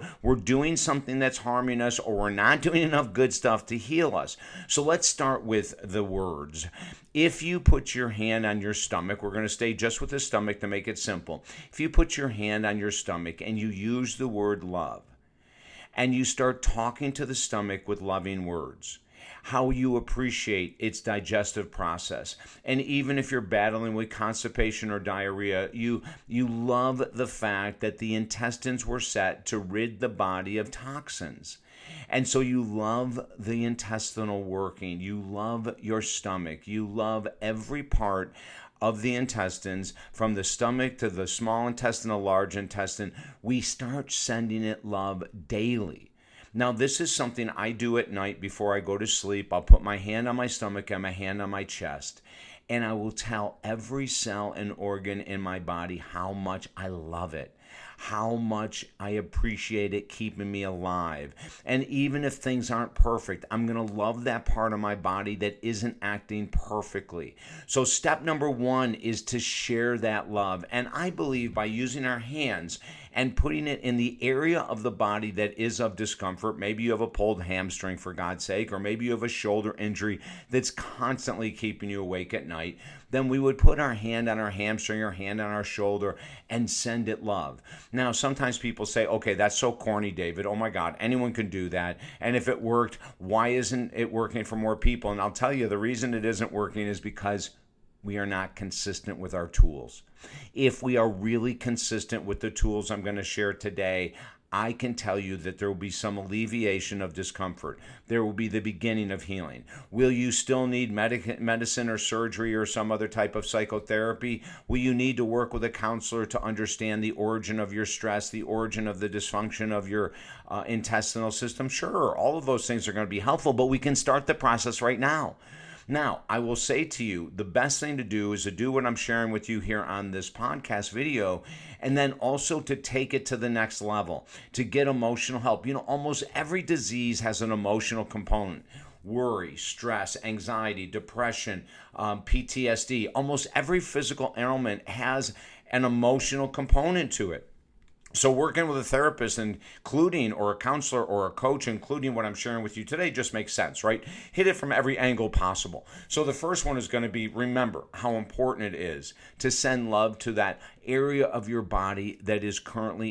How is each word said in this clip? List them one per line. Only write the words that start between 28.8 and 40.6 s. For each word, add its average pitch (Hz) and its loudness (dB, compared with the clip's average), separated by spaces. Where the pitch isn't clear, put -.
were 120 -2
set - 0
to 110 -2
rid 104 -2
the 123 0
body 95 -2
of 104 -2
toxins. - -10
And 127 2
so - 4
you 127 4
love 117 0
the 117 -2
intestinal 107 -2
working. 92 -4
You 101 -6
love 110 -4
your 110 0
stomach. 90 -4
You 107 -2
love 110 -2
every 110 -4
part 98 2
of 110 2
the 123 2
intestines, 98 -2
from 110 0
the 98 -2
stomach 127 0